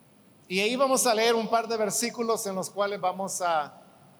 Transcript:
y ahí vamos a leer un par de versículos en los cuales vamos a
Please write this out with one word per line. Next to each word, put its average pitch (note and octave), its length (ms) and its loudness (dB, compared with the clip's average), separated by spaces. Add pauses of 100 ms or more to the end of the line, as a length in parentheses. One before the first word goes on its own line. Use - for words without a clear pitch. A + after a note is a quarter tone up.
(480)
y F#3+ 140 0
ahí A3+ 140 0
vamos C4 300 2
a A#3+ 80 4
leer A3+ 220 4
un A3 120 0
par A3+ 200 0
de A3+ 100 -2
versículos A3+ 720 -2
en G3 80 -4
los F#3 160 -4
cuales G3+ 280 -2
vamos F#3 440 -4
a D#3 280 0 (480)